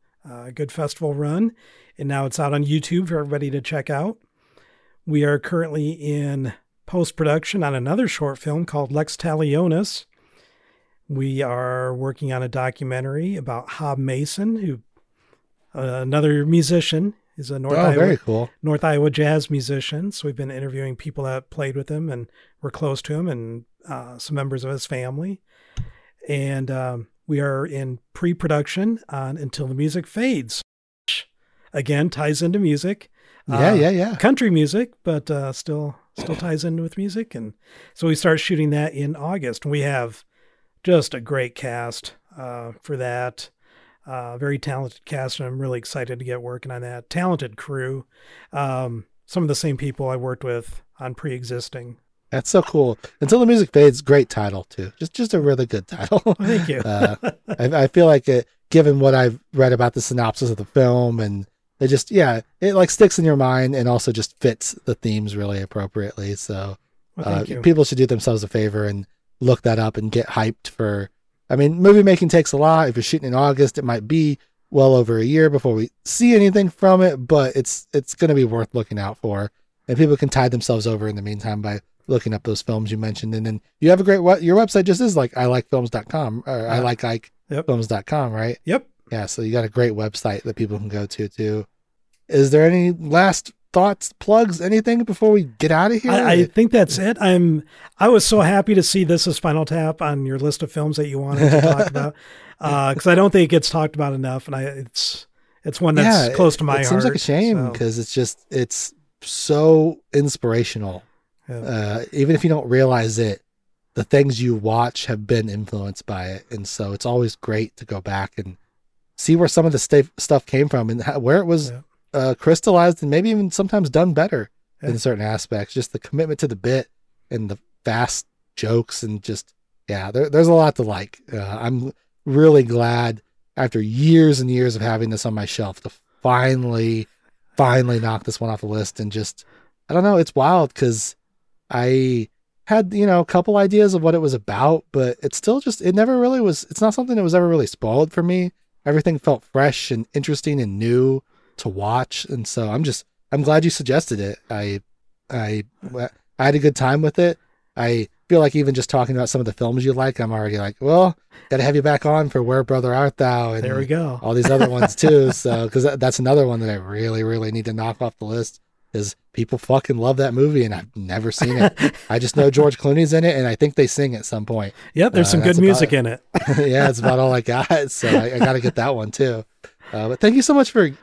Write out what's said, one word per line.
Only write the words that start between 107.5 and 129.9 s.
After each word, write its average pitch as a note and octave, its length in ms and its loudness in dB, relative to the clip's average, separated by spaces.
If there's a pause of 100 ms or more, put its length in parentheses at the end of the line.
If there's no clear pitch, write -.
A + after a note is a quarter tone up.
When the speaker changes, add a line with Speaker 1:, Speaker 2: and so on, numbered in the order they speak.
Speaker 1:
so. B2 140 -2
Speaker 2:
'cause A#2 280 -4
it's A2 140 -8
just, - 360 -4
it's - 440 -6 (280)
so D#3 760 2 (140)
inspirational. A2+ 920 -2 (460)
Speaker 1:
Yeah. A#2+ 100 -10
Speaker 2:
Uh, A2 540 -6
even D3 220 2
if - 80 -2
you E3+ 60 4
don't D3 200 0
realize A#2+ 500 2
it, G#2+ 220 -2 (540)
the A#2 80 -2
things C#3 380 2
you A#2+ 140 0
watch A2 520 -2
have G#2+ 200 -6
been A2+ 220 0
influenced G2+ 560 -8
by F#2 220 -8
it, F#2+ 240 -14
and G2+ 160 -12
so G2+ 260 -8
it's - 120 -8
always A#2+ 300 0
great A2 420 -6
to A2+ 80 -18
go G2+ 160 -10
back G2 360 -8
and F#2 200 -12 (600)
see - 180 2
where E3+ 120 4
some E3 180 2
of E3 60 2
the C#3 80 0
sta-, - 380 4
stuff - 280 0
came C#3 220 0
from A#2+ 220 -2
and A#2 140 -4
ho-, C#3+ 160 -4
where C3 180 2
it G3 80 0
was, D#3+ 260 0
Speaker 1:
Yeah. B2 100 -14 (320)
Speaker 2:
uh, C3 220 0
crystallized E3+ 680 4
and D3 80 -2
maybe F3+ 180 2
even G3+ 220 0
sometimes G3 380 0
done E3 240 2
better D3 360 -2 (320)
Speaker 1:
Yeah. D3 80 -6
Speaker 2:
in A#2 100 -2
certain G#2+ 240 -2
aspects. G#2+ 500 -4
Just - 200 -6
the A#2 60 -8
commitment D3+ 400 -4
to D3+ 80 -2
the A#2 80 -4
bit A#2+ 320 -2 (420)
and A2 200 -6
the G2 80 -10 (280)
fast A#2 400 -2 (300)
jokes A#2 480 -4
and G#2+ 180 -8
just, - 320 -12 (340)
yeah, G2 240 -6